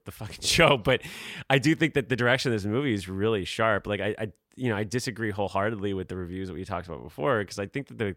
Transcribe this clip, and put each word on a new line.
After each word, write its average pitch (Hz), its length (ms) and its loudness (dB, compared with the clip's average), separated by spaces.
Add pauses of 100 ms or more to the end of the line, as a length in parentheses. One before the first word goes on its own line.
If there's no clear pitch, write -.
the - 80 -14
fucking - 260 -12
<laughs> - 40 -14
show, 147 340 6
but 123 260 2 (480)
I 135 80 6
do 147 160 4
think 156 200 0
that 135 140 0
the 127 80 2
direction 123 360 4
of 107 80 0
this 92 60 -6
movie 120 280 2
is 90 140 -4
really 98 360 0
sharp. 107 440 0
Like, 101 120 0
I, 104 160 0
I, 110 160 -6 (220)
you 127 140 -2
know, 107 80 2
I 107 80 0
disagree 110 480 -4
wholeheartedly 101 640 0
with 92 140 -4
the 92 80 -6
reviews 92 300 -6
that 90 80 -10
we 92 100 -8
talked 90 220 -6
about 73 160 -10
before, 127 420 -2
'cause - 140 -12
I 101 80 -4
think 139 220 -8
that 117 100 -16
the, 101 180 -2